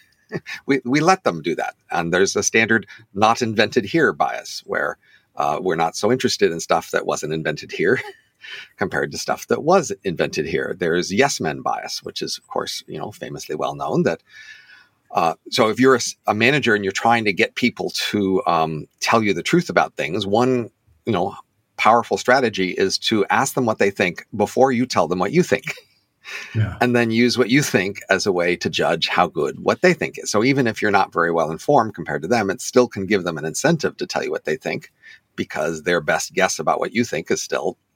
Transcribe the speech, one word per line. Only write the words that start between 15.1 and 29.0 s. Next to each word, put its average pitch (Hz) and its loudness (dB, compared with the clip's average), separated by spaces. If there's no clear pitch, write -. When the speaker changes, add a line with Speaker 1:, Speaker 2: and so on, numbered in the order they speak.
Speaker 1:
uh, 82 2
so 113 2
if 110 0
you're 131 8
a 120 4
s-, - -8
a 107 2
manager 117 2
and 104 0
you're 95 -2
trying 117 2
to 104 0
get 110 0
people - -2
to, 95 2
um, 80 0
tell 117 2
you 101 2
the 82 -4
truth - 0
about 85 0
things, 85 -4
one, 120 0
you 117 0
know, 95 -2
powerful 110 4
strategy 110 2
is 95 0
to 104 2
ask 110 0
them 131 0
what 110 0
they 101 4
think 92 -2
before 120 4
you 120 0
tell 92 0
them 90 -2
what 101 0
you 170 4
think. - -2
Speaker 2:
Yeah. 107 -2
Speaker 1:
And 123 4
then 117 2
use 117 4
what 120 4
you 139 4
think 98 0
as 95 2
a 101 4
way 87 2
to - -2
judge 82 0